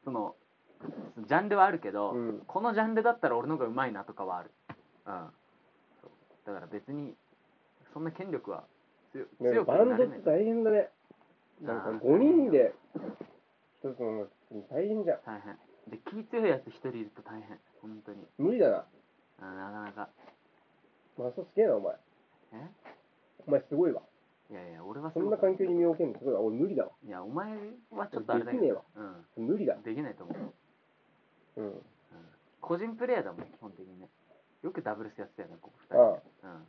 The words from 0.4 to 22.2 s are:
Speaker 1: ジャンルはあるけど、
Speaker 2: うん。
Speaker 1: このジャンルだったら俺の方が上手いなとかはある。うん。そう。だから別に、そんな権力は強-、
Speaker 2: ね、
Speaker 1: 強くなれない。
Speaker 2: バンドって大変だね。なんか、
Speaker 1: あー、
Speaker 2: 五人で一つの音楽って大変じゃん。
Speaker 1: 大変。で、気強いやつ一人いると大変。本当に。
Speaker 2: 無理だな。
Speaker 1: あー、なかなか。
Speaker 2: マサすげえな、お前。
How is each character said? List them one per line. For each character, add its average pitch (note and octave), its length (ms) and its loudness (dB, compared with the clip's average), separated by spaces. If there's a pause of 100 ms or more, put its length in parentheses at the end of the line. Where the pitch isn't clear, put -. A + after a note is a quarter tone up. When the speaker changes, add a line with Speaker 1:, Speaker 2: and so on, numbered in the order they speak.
Speaker 1:
ジ C#3 80 2
ャ E3+ 60 6
ン G3+ 100 -2
ル G3+ 80 4
は F#3+ 80 10
あ G3+ 40 4
る E3+ 80 -2
け G2 140 -6
ど、 G2+ 200 -2
Speaker 2:
う B2 60 -2
ん。 A2 280 -4
Speaker 1:
こ - 160 -4
の A#3 100 0
ジ G#3+ 80 2
ャ A3 60 2
ン A3+ 80 -2
ル A3 80 2
だ A#3+ 80 6
っ A#3 100 0
た D#3 80 2
ら A#2+ 80 2
俺 A#2+ 120 -2
の D#3 100 -2
方 B2+ 60 0
が - 20 -2
上 B2 180 -2
手 B2 60 -2
い - 20 -8
な G2 120 -8
と G#2+ 100 -14
か G2+ 100 -8
は F2+ 140 -6
あ F2+ 40 -10
る。 - 80 -16 (560)
う G2+ 40 -12
ん。 F2 180 -8 (720)
そ - 80 -20
う。 - 20 -20 (360)
だ G2+ 80 -8
か F2+ 60 -10
ら F2 60 -16
別 G#2 240 -12
に、 C#3+ 240 -8 (800)
そ D3+ 80 -10
ん D#3 40 -6
な E3 60 -4
権 F#3 200 -10
力 C3 200 -6
は E2+ 140 -8 (480)
強-、 C3+ 140 -10 (140)
Speaker 2:
ね、 B2 120 4
Speaker 1:
強 G3+ 140 4
く - 20 0
な C#3 100 4
れ A3 60 10
な B3 120 4
い。 - 20 0
Speaker 2:
バ B3+ 80 8
ン - 20 -4
ド - 80 -8
っ - 40 -12
て - 40 -16
大 E3 180 4
変 A3+ 220 2
だ A3 60 4
ね。 G#3 180 4 (720)
な A#2+ 140 -4
ん A2+ 80 -4
か、 G#2+ 60 -4
Speaker 1:
あ - 20 -2
ー、 A2 100 -4
Speaker 2:
五 C3 160 6
人 C#4 340 8
で C3 240 6 (1080)
一 C3+ 120 -6
つ B2+ 60 -12
の A#2 80 -2
音 A2 120 -2
楽 G2 100 -8 (240)
っ G#2 80 -10
て B2+ 120 -16
大 F3+ 140 0
変 G#3+ 160 -2
じ E3 80 2
ゃ - 40 2
ん。 - 100 -10
Speaker 1:
大 G#2+ 160 -10
変。 G#2 160 -14 (300)
で、 A2 100 -14
気 G#3+ 260 -10
強 A3 220 0
い - 20 4
や C3+ 120 4
つ - 80 -16
一 - 100 -18
人 C3 100 -8
い A#2 160 -8
る G#2 60 -16
と - 100 -20
大 A2 220 -14
変。 G#2 180 -18 (220)
本 A2 240 -16
当 G#2 60 -14
に。 G2+ 140 -16 (120)
Speaker 2:
無 D#3+ 140 2
理 B3 60 0
だ D3+ 120 8
な。 F#2+ 160 0 (540)
Speaker 1:
あ F#2+ 40 -18
ー、 F#2 100 -12
な F#2+ 160 -10
か G#2 120 -10
な G#2 100 -10
か。 G#2 160 -10 (1120)
Speaker 2:
マ B2 140 -4
サ F#3 100 -8
す - 120 -14
げ G3+ 80 6
え A3 40 8
な、 C3 100 4
お G#2 40 2
前。 F#2 140 -2 (600)